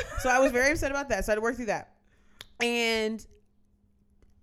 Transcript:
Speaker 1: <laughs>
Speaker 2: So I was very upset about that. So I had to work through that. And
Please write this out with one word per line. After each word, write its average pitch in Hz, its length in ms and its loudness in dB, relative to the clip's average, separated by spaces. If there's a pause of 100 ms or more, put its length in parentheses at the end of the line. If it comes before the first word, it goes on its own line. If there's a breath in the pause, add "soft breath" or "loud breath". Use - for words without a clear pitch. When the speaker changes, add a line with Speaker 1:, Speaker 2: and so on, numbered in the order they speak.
Speaker 1:
<laughs> - 160 -6
Speaker 2:
So 254 80 0
I 247 100 4
was 269 140 4
very 262 200 4
upset 311 180 -2
about 277 180 -4
that. 196 160 -2
So 220 60 -2
I - 20 4
had 214 40 2
to 214 40 -2
work 233 160 -2
through 240 100 -6
that. 180 280 -4 (680 loud breath)
And 226 640 0 (1200)